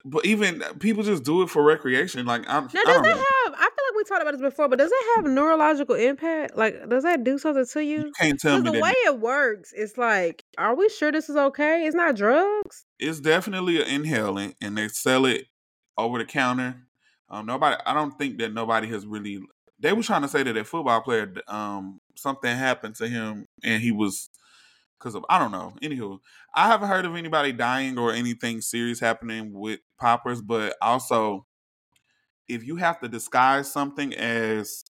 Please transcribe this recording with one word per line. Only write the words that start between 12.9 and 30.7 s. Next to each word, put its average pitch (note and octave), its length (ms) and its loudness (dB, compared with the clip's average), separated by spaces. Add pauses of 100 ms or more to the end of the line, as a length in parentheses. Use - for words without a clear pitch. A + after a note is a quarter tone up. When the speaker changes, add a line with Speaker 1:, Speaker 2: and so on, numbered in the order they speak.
Speaker 1:
It's D3+ 220 -4
definitely F3 600 2
an C#3 220 -2
inhalant, G#2 560 -2
and G#2 160 -6
they G#2+ 120 -2
sell C3 380 2
it - 200 0 (500)
over A#2 220 -2
the A2+ 60 -4
counter. B2+ 640 -2 (420)
Um, G#2+ 180 -12
nobody, C3+ 300 2 (100)
I B2+ 80 0
don't D3 240 -2
think B2+ 200 -6
that A2 140 -4
nobody A2 360 -2
has G#2 180 -8
really, G#2 340 -10 (380)
they D#3+ 140 0
were A3 100 0
trying F3 200 0
to C#3 60 -4
say C#3 140 0
that A#2+ 140 -2
a G#2+ 80 -2
football B2+ 360 0
player, A2 320 -2 (160)
um, G2+ 520 -10 (140)
something C3 400 -4
happened B2 420 -2
to A#2 120 -6
him, A2 380 -8 (180)
and A2+ 180 0
he A#2+ 80 2
was, G#2 380 -2 (720)
'cause A#2 160 -10
of, G#2 160 -10
I F#3 80 6
don't B2 140 0
know. F#2 300 -8
Anywho, A#2 380 -8 (340)
I F3+ 140 4
haven't G#3 200 2
heard F#3+ 180 0
of E3+ 100 -6
anybody D#3 360 0
dying B2+ 460 -2
or A#2 140 0
anything A#2 480 -4
serious A#2 400 -4
happening A2+ 520 -2
with G2+ 280 -8 (180)
poppers, A#2+ 440 0
but G#2+ 400 -2